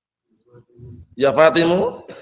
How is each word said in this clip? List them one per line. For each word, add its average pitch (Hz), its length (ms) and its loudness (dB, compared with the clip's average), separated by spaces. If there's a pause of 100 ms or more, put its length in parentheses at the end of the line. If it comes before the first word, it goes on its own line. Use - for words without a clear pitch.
(1160)
Ya 135 160 0
Fatimu, 165 720 0 (180)